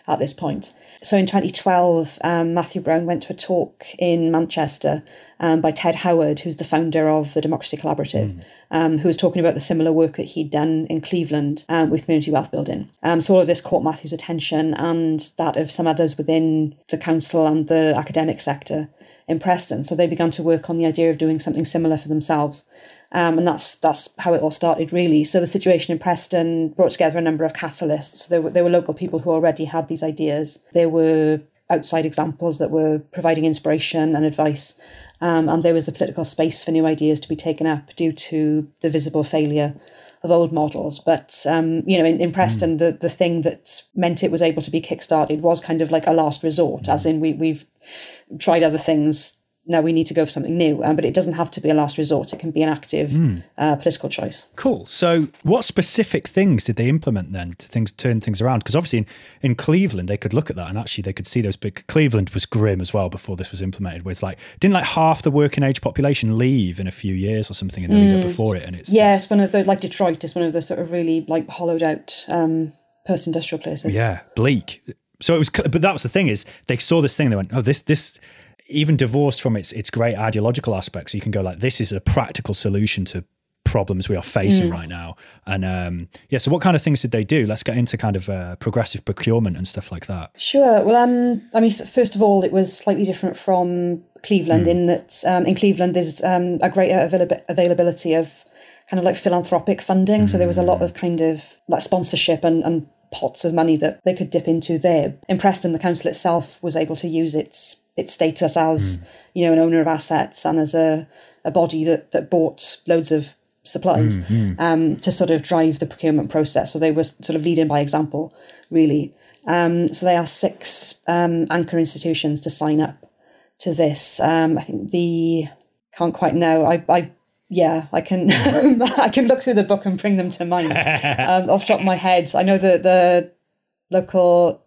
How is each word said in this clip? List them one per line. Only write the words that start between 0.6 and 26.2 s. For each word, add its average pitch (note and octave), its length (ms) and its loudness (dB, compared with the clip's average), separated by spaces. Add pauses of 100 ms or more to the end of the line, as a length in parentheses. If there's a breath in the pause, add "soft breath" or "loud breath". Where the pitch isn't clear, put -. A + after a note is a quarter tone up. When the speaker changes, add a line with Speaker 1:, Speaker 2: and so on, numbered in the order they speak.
Speaker 1:
So - 140 0
in F#3+ 100 2
twenty F#3+ 240 -2
twelve, F3 720 2
um, E3+ 300 0
Matthew F3 280 -4
Brown E3+ 240 0
went E3+ 180 -2
to F#3+ 100 -10
a - 20 -18
talk - 500 -4 (140)
in E3 320 2
Manchester, D#3 680 -2 (380 loud breath)
um, D#3+ 220 2
by D#3+ 100 2
Ted E3 240 0
Howard, D#3+ 440 0
who's D#3+ 180 -8
the D#3+ 60 -8
founder D#3 440 0
of D3+ 280 0
the D#3+ 60 -2
Democracy - 360 -4
Collaborative, D3 540 -4
Speaker 2:
Mm. F2 120 -16 (280 loud breath)
Speaker 1:
um, D#3+ 260 2
who D#3 100 0
was D#3+ 100 2
talking F3+ 220 0
about E3 140 2
the C#3+ 60 -6 (120)
similar D#3+ 220 2
work D#3+ 240 2
that - 160 -8
he'd D#3 160 -6
done D#3+ 400 -2
in E3 120 -2
Cleveland, D3+ 680 -2
um, E3 220 2
with D#3 140 -2
community D3+ 260 0
wealth C#3+ 200 -2
building. - 380 -6 (140)
Um, E3+ 180 0
so F#3+ 140 4
all F#3 60 6
of D#3 60 2
this E3 140 0
caught - 220 -2
Matthew's D#3 300 -4
attention D#3+ 600 -4
and E3 460 -2 (180)
that E3 180 -2
of D3 140 -2
some E3+ 180 -2
others D#3 300 0
within D#3 560 0 (160)
the D#3+ 80 -4
council D#3+ 480 0
and D#3 220 0
the D#3+ 280 4
academic D#3+ 460 -2
sector D3+ 480 -6 (380 soft breath)
in D#3+ 120 -2
Preston. F3+ 440 -2
So F3 120 -4
they E3+ 120 2
began E3 240 0
to E3 120 -4
work D#3+ 260 0
on E3 80 -2
the E3 80 2
idea E3 260 2
of D3+ 60 -2
doing D#3+ 220 0
something D#3+ 260 -4
similar D#3+ 320 0
for D3 120 -10
themselves. D3+ 540 -2 (480 loud breath)
Um, E3+ 260 2
and F3 100 2
that's, - 280 -2
that's - 340 0 (100)
how F3 140 0
it D#3+ 80 2
all D#3 100 0
started, E3 420 -2
really. E3 300 4
So F3+ 160 0
the F3 80 0
situation F3+ 440 2
in D#3+ 80 -2
Preston E3 720 0